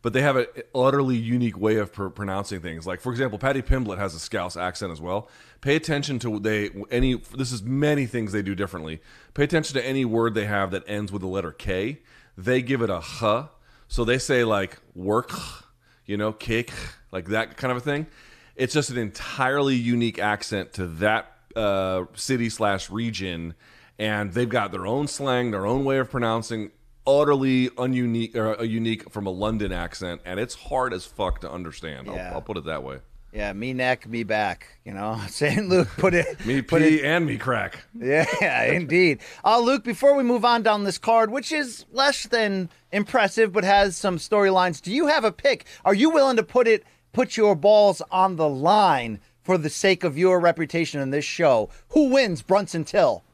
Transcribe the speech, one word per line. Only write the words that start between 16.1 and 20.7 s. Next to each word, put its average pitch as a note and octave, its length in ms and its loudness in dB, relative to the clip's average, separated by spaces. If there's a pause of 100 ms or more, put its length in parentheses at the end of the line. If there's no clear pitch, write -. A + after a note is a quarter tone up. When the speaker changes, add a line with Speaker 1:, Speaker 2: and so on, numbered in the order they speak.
Speaker 1:
know, G#2+ 160 -2
kick, A#2 400 -4 (380)
like F#2 200 -8
that A2 260 -2
kind B2+ 160 -2
of B2 60 -2
a - 20 -6
thing. D3 260 -4 (480)
It's B2 200 -2
just D3 160 0
an B2 80 -6
entirely C3+ 760 -2
unique A#2+ 460 0
accent G#2 540 -4